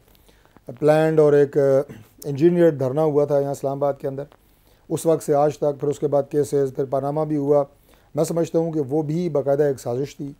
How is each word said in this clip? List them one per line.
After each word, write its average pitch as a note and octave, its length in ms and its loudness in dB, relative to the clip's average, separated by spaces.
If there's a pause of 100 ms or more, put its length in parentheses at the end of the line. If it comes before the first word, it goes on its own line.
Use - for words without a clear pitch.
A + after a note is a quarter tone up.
(720)
प्लान्ड D#3 480 2
और D3 160 6
एक C#3+ 220 2 (720)
इंजीनियर्ड D#3+ 520 4
धरना C3+ 240 -2
हुआ D3 220 2
था C#3+ 140 0
यहाँ C#3 120 -2
इस्लामाबाद C#3 460 -4
के D3+ 100 -10
अंदर, C3+ 200 -10 (600)
उस D3+ 160 -6
वक्त D#3+ 180 0
से D#3 120 -2
आज D3 220 2
तक, D3 240 -2
फिर D3 80 -2
उसके D3 180 -4
बाद C#3 240 0
केसेस, C#3 400 0
फिर C#3 160 -4
पनामा C#3 380 -4
भी D3+ 100 -4
हुआ, C#3+ 300 2 (500)
मैं D3 80 0
समझता E3 360 -2
हूँ E3 140 -4
कि D#3+ 80 -2
वो C#3+ 220 -2
भी D#3+ 260 -4
बाकायदा C#3+ 380 0
एक C3+ 120 -2
साजिश C3 360 -6
थी। C#3 240 -12